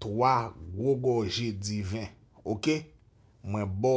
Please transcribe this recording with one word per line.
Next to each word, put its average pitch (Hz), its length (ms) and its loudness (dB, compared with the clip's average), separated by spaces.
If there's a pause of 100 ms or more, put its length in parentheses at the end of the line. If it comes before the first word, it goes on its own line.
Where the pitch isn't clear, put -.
twa 117 500 2 (220)
gwo 127 260 2
gòje 117 520 0
diven, 101 540 -4 (380)
oke. 110 320 0 (680)
Mwen 101 240 -2 (100)
ba 131 160 4